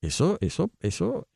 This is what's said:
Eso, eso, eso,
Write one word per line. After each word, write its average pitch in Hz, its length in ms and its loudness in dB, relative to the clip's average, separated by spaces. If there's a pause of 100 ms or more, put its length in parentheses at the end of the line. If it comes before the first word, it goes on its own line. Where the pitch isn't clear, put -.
Eso, 139 380 2
eso, 165 300 0 (100)
eso, 185 560 -2